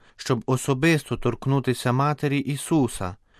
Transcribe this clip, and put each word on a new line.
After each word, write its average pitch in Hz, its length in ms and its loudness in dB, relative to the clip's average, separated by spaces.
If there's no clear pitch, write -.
щоб - 300 -2
особисто 135 720 0
торкнутися 127 760 0
матері 143 480 0
Ісуса, 131 760 0